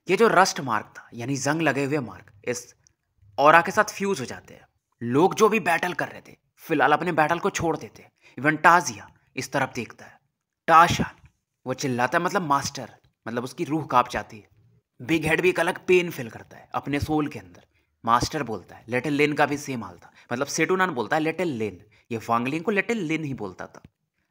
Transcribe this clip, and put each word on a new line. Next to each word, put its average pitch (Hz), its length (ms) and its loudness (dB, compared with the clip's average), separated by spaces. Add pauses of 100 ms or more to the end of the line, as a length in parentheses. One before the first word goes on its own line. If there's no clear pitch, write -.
(100)
ये 190 60 2
जो 220 120 4
रस्ट 180 320 4
मार्क 113 380 -4
था, - 160 -20
यानी 120 220 -4
जंग 147 260 -2
लगे 139 220 0
हुए 143 140 -2
मार्क, 110 340 -10 (120)
इस - 320 -8 (640)
ऑरा 156 220 8
के 190 100 0
साथ - 140 2
फ्यूज 101 360 -6
हो 120 40 -8
जाते 95 300 -14
हैं। - 120 -20 (360)
लोग 135 320 4
जो 214 140 4
भी 214 120 0
बैटल 170 320 0
कर 139 160 -6
रहे 101 120 -18
थे, - 160 -20 (200)
फिलहाल 147 360 2
अपने 165 200 0
बैटल 156 260 2
को 196 120 -2
छोड़ 160 260 -2
देते - 260 -18
हैं। - 100 -20 (260)
इवन 151 180 0
टाजिया 156 540 4 (260)
इस 131 160 -10
तरफ 131 220 -2
देखता - 300 -10
है। - 160 -20 (460)
"टाशान," - 600 4 (380)
वो 127 80 -4
चिल्लाता 127 440 0
है, 170 60 0
मतलब, 185 180 -2
"मास्टर," 139 540 -4 (320)
मतलब, 120 160 -4
उसकी 160 200 -10
रूह 151 220 -4
कांप 123 220 2
जाती 107 300 -8
है। - 100 -20 (540)
बिग 156 220 0
हेड 160 160 0
भी 175 80 2
एक 175 120 0
अलग 170 260 -4
पेन 175 240 2
फील 117 200 -10
करता - 260 -20
है - 180 -20
अपने 143 260 -4
सोल 151 280 -2
के - 100 -12
अंदर। 92 280 -20 (380)
मास्टर 123 380 0
बोलता 110 340 -10
है, - 120 -20
लिटिल 123 240 -2
लिन 147 200 2
का 147 140 4
भी 143 100 -2
सेम 131 280 -10
हाल 90 140 -16
था, - 140 -20 (200)
मतलब, 131 140 -2
सेटुनान 180 440 0
बोलता 120 260 -2
है, 156 60 0
"लिटिल 160 260 -2
लिन," 110 360 -6 (260)
ये 113 180 -6
वांगलिंग 127 360 -2
को 226 60 -2
लिटिल 208 280 -2
लिन 160 260 -4
ही 135 100 -6
बोलता 95 320 -10
था, - 160 -20 (480)